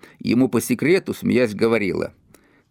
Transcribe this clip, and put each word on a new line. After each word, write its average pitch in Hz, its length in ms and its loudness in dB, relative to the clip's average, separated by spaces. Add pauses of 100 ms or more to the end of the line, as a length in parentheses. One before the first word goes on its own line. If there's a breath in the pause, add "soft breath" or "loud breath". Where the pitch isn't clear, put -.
(200 loud breath)
ему 120 280 2
по 113 140 0
секрету, 131 540 0
смеясь, 107 400 0
говорила: 104 580 -2 (580 soft breath)